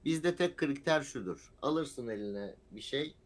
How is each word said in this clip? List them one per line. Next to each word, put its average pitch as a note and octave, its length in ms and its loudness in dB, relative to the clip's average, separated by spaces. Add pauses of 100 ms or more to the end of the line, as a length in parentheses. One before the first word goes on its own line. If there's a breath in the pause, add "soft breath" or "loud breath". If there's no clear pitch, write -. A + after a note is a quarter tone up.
Bizde E3 300 2
tek F3 220 2
kriter D3 440 2
şudur. F#2 600 -6
Alırsın C#3+ 460 0
eline G2+ 480 -4 (160)
bir G#2+ 100 -14
şey. D3+ 340 -2 (100)